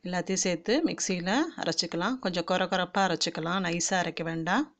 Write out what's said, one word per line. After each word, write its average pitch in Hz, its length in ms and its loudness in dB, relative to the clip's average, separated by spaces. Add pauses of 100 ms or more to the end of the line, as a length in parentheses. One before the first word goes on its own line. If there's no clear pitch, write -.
எல்லாத்தையும் 180 400 -2
சேர்த்து 180 300 2 (140)
மிக்சியில 185 440 -2 (300)
அரைச்சுக்கலாம். 175 520 0 (100)
கொஞ்சம் 180 260 -2
கொர 180 220 2
கொரப்பா 185 340 2
அரைச்சுக்கலாம், 170 580 0
நைஸா 170 380 0
அரைக்க 170 260 -4
வேண்டாம். 175 380 0 (120)